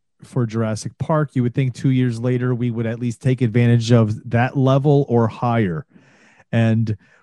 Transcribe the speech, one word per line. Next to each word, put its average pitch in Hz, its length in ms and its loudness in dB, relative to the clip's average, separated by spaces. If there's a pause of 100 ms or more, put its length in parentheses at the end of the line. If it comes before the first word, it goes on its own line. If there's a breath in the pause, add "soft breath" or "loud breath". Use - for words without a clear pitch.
(220)
for 123 240 -4
Jurassic 110 520 -6
Park, 151 360 -2
you 127 80 0
would 120 120 -2
think 131 200 -2
two - 160 -2
years 127 300 0
later 127 340 -2
we 120 160 -4
would 113 160 -4
at 113 140 -6
least 120 220 -8
take 131 180 0
advantage 120 520 2
of 113 380 2
that 120 260 0
level 139 520 2
or 117 200 2
higher. 110 580 -2 (680 soft breath)
And 113 440 2 (260 soft breath)